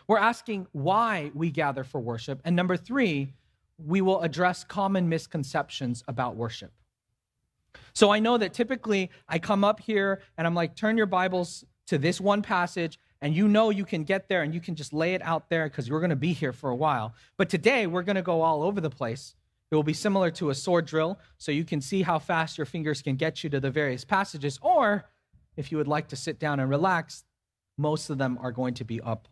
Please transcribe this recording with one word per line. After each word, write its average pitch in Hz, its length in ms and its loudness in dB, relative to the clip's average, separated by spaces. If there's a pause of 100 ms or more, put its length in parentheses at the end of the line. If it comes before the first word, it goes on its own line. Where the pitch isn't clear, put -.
we're 214 120 4
asking 208 520 -2
why 180 640 0
we 165 160 -2
gather 139 320 -2
for 131 180 -8
worship. 120 440 -6
And 170 100 0
number 180 220 2
three, 170 560 -2 (440)
we 165 260 0
will 185 180 4
address 170 420 0
common 196 460 0
misconceptions 143 960 -4
about 123 300 -4
worship. 117 360 -8 (1200)
So 202 180 6
I 214 100 4
know 233 180 4
that 196 160 -2
typically 220 560 0 (180)
I 165 120 -2
come 202 240 2
up 214 160 4
here 196 400 0 (180)
and 165 80 0
I'm 170 80 0
like, 170 220 -2
"Turn 220 200 0
your 220 100 4
Bibles 180 580 0 (220)
to - 120 0
this 170 220 0
one 202 220 2
passage," 175 580 -2 (200)
and 147 140 0
you 202 140 4
know 214 220 6
you 202 140 0
can 160 200 -4
get 190 240 -2
there 180 140 2
and 151 120 -2
you 170 60 -6
can 170 160 -6
just 143 160 -10
lay 165 220 0
it 185 80 -4
out 165 260 -2
there 160 200 0
'cause 127 200 -6
you're 151 120 0
gonna 170 140 2
be 147 200 0
here 131 180 -2
for 131 180 -6
a 123 60 -2
while. 127 380 0 (220)
But 185 140 2
today 214 380 2
we're 180 140 -2
gonna 190 200 0
go 170 200 0
all 160 200 2
over 202 180 0
the 156 100 -2
place. - 440 -8 (360)
It 156 60 2
will 151 60 4
be 151 120 0
similar 196 380 2
to 170 180 -2
a 135 40 0
sword 170 320 2
drill, 160 320 0 (180)
so - 140 -6
you 156 140 0
can 156 160 -4
see 190 220 0
how 165 180 2
fast 160 380 -2
your 151 80 -4
fingers 151 360 -4
can 131 140 -2
get 156 260 -2
you 156 80 -6
to 139 80 0
the 135 120 -2
various 131 340 -2
passages, 156 580 -2
or 254 480 4 (460)
if 147 160 -8
you 151 60 0
would 143 100 0
like 151 200 0
to 143 80 -10
sit 147 220 -8
down 147 220 0
and 131 100 0
relax, 165 540 0 (520)
most 151 320 0
of 143 100 -2
them 127 220 0
are 127 120 -4
going 123 220 -2
to 120 100 -8
be 113 160 -6
up - 320 -6